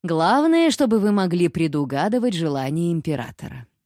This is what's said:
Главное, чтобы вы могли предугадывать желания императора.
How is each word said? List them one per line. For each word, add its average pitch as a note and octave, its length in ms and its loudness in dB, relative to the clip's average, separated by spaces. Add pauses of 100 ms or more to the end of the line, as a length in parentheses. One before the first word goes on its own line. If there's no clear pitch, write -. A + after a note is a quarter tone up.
Главное, C4+ 680 4
чтобы A3+ 280 2
вы G#3 120 2
могли F3+ 360 2
предугадывать D#3+ 840 -2
желания D#3+ 580 -2
императора. C3 760 -8 (180)